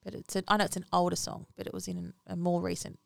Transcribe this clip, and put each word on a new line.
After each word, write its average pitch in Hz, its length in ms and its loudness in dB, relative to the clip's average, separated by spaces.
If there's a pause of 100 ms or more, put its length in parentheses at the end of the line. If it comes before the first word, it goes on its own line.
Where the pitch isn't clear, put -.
but - 120 -8
it's - 200 -6
an, 185 120 0
I 208 100 6
know 208 80 4
it's 196 120 -2
an 185 140 -4
older 175 260 4
song, - 280 -4 (100)
but - 120 -8
it - 60 -6
was 185 140 -8
in 175 260 -6 (120)
a 185 100 -6
more 175 260 2
recent 180 440 -4